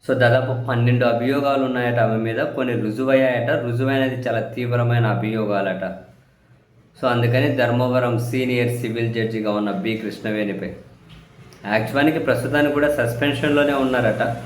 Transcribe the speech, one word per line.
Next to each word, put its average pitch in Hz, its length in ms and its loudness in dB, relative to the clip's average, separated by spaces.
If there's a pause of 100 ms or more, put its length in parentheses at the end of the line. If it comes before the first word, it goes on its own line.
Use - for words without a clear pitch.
So 175 100 0
దాదాపు 123 500 2
పన్నెండు 123 380 2
అభియోగాలు 135 580 0
ఉన్నాయట 123 360 0
ఆమె 113 160 2
మీద, 113 200 -2
కొన్ని 131 380 -2
రుజువయ్యాయట. 123 760 0
రుజువైనది 131 680 0
చాలా 117 240 -2
తీవ్రమైన 120 680 0
అభియోగాలట. 101 800 -2 (1160)
So 139 60 0
అందుకని 120 480 2
ధర్మవరం 123 640 2
సీనియర్ 123 600 -2
సివిల్ 113 320 -2
జడ్జిగా 110 380 -2
ఉన్న 104 200 -2
బి 107 260 -2
కృష్ణవేణిపై, 104 760 -6 (920)
యాక్చువానికి 127 540 0
ప్రస్తుతానికి 135 540 0
కూడా 147 220 2
సస్పెన్షన్లోనే 143 760 0
ఉన్నారట 120 640 0 (100)